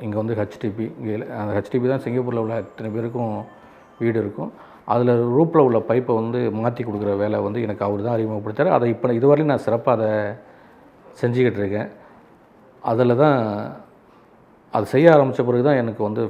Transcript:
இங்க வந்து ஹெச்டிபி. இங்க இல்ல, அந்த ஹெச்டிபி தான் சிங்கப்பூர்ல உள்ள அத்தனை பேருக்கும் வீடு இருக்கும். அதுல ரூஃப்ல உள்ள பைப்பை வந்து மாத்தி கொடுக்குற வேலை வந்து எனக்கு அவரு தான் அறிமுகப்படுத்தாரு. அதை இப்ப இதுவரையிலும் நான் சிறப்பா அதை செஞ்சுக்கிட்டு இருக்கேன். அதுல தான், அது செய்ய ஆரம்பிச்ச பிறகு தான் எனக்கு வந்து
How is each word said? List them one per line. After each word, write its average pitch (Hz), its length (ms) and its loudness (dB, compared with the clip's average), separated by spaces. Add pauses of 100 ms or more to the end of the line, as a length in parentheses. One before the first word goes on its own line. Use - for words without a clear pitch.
இங்க 107 160 -6
வந்து 110 180 -2
ஹெச்டிபி. 107 520 -4 (140)
இங்க 113 160 -6
இல்ல, 107 80 -6 (160)
அந்த 104 160 -4
ஹெச்டிபி 123 320 -2
தான் 131 180 -2
சிங்கப்பூர்ல 120 380 -2
உள்ள 113 100 -4
அத்தனை 110 360 -8
பேருக்கும் 113 540 -6 (540)
வீடு 117 200 0
இருக்கும். 107 340 -6 (400)
அதுல 123 200 2 (240)
ரூஃப்ல 160 300 4
உள்ள 117 120 2
பைப்பை 123 360 0
வந்து 113 240 -2 (240)
மாத்தி 120 240 -2
கொடுக்குற 101 300 -2
வேலை 104 240 0
வந்து 104 260 -4
எனக்கு 101 180 -4
அவரு 101 180 -2
தான் 117 140 -2
அறிமுகப்படுத்தாரு. 110 600 -2
அதை 120 120 2
இப்ப 120 300 0
இதுவரையிலும் 143 340 4
நான் 117 140 -2
சிறப்பா 117 300 2
அதை 110 140 0 (1120)
செஞ்சுக்கிட்டு 120 420 2
இருக்கேன். 101 280 -4 (1000)
அதுல 123 240 4
தான், 143 240 4 (1300)
அது 110 220 0
செய்ய 165 220 8
ஆரம்பிச்ச 131 300 2
பிறகு 123 160 2
தான் 135 200 2
எனக்கு 110 260 -4
வந்து 107 220 -2